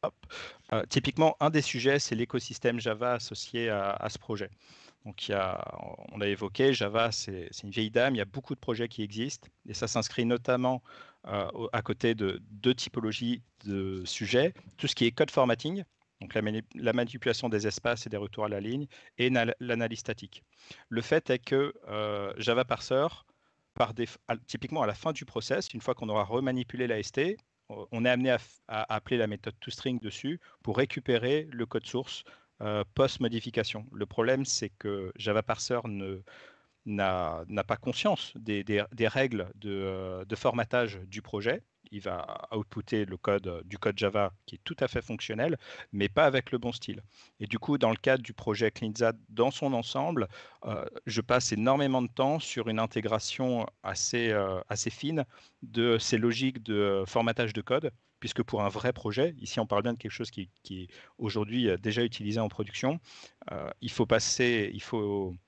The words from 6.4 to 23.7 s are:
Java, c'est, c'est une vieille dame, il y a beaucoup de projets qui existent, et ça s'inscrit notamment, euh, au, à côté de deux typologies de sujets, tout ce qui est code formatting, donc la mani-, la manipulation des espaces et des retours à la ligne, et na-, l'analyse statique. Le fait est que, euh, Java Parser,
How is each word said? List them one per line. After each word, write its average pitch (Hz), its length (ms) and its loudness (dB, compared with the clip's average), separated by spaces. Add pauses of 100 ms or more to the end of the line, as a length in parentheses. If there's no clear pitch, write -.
Java, 113 400 2
c'est, 92 380 -6
c'est - 140 -14
une 101 60 -8
vieille 110 200 -2
dame, 123 240 4
il 117 40 0
y 104 40 0
a 98 40 -2
beaucoup 131 280 -8
de - 60 -16
projets 117 280 -2
qui 117 140 -8
existent, 107 460 -6 (200)
et 107 60 -8
ça - 120 -2
s'inscrit 117 380 -2
notamment, 123 580 2 (440)
euh, 98 260 -2
au, 113 200 -6
à 110 100 -2
côté 117 320 2
de 101 260 -2 (100)
deux 107 240 2
typologies 117 680 -4 (220)
de 95 400 -4
sujets, 123 500 2 (240)
tout - 80 -2
ce - 80 0
qui - 120 2
est 117 40 6
code 139 200 2
formatting, 147 540 2 (360)
donc - 140 -12
la 110 80 2
mani-, 107 220 -2 (100)
la 117 180 2
manipulation 120 560 0
des 110 180 2
espaces 117 400 -2
et 113 40 -8
des 107 80 -4
retours 104 260 -4
à 107 40 0
la 104 120 -2
ligne, 127 260 -4 (320)
et 123 120 6
na-, 117 300 4
l'analyse 117 400 -2
statique. - 420 -8 (460)
Le 117 140 0
fait - 280 2
est 127 80 4
que, 135 360 2 (140)
euh, 104 480 -2
Java 120 280 4
Parser, 127 420 2 (680)